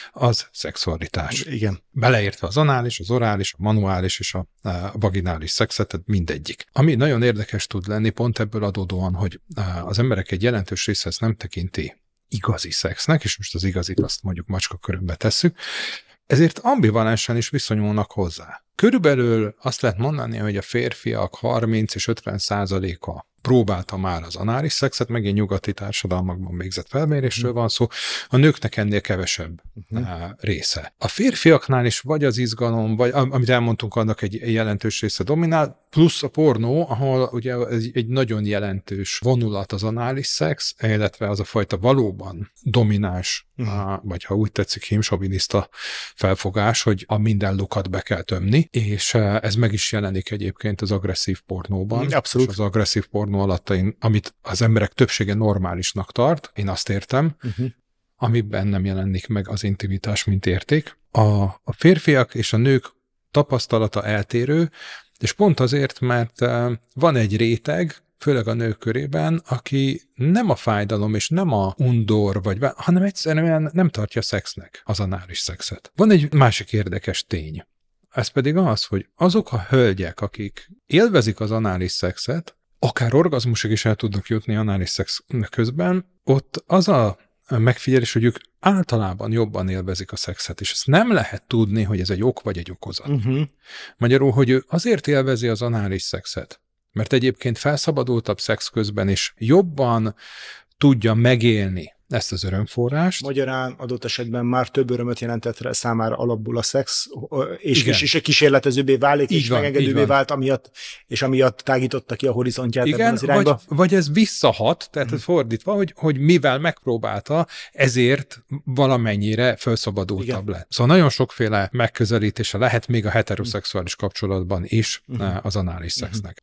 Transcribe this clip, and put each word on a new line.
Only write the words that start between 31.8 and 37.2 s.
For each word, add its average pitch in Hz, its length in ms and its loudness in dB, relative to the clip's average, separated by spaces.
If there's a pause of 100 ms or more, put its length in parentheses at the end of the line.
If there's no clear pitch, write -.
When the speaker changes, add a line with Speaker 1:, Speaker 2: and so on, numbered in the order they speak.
Speaker 1:
is 117 140 -2
vagy 147 240 -2
az 120 140 2
izgalom, 113 580 0
vagy 120 140 4
am-, 135 220 2
amit 127 160 2
elmondtunk, 117 460 2
annak 110 280 0
egy 113 300 -4
jelentős 110 480 -2
része 101 240 -2
dominál, 160 640 0
plusz 156 320 4
a 139 60 -2
pornó, 139 600 2
ahol 131 440 0